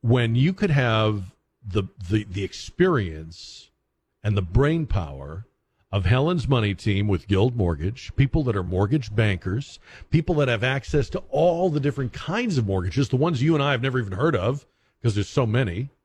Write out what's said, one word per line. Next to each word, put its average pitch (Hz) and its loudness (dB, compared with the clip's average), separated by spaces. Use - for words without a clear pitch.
when 117 2
you 147 4
could 196 0
have 110 0
the, 98 -2
the, 107 2
the 95 -6
experience 90 -4
and 107 2
the 101 0
brain 143 2
power 76 -6
of 95 0
Helen's 131 2
Money 113 2
Team 101 0
with 98 0
Guild 107 2
Mortgage, 87 -2
people 143 2
that 120 0
are 95 -2
mortgage 104 0
bankers, 104 -2
people 165 2
that 147 2
have 113 0
access 135 0
to - -4
all 170 2
the 147 0
different 135 -2
kinds 202 -2
of 110 0
mortgages, 95 0
the 131 0
ones 147 0
you 160 4
and 143 2
I 143 2
have 123 0
never 131 0
even 98 -4
heard 135 0
of, 117 -2
'cause 110 0
there's 101 -2
so 127 0
many. 110 -2